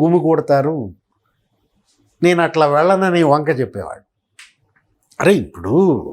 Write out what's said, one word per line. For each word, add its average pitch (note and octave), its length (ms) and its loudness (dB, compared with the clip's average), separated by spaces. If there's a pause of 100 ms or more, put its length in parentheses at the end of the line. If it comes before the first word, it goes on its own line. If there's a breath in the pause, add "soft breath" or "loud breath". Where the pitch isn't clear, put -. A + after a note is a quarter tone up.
గుమికూడతారు, D#3 760 0 (1500)
నేను E3+ 200 2
అట్లా D#3+ 240 0
వెళ్ళనని" F3 560 2
వంక D3+ 260 0 (120)
చెప్పేవాడు. G2 440 -10 (1160)
అరే F3+ 140 4
ఇప్పుడు G#2 420 -4 (360)